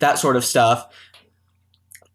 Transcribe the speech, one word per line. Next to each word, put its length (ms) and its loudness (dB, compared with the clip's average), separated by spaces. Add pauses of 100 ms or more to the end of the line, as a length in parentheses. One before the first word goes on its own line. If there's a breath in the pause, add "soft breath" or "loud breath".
that 180 0
sort 160 0
of 100 -2
stuff. 440 0 (1300 soft breath)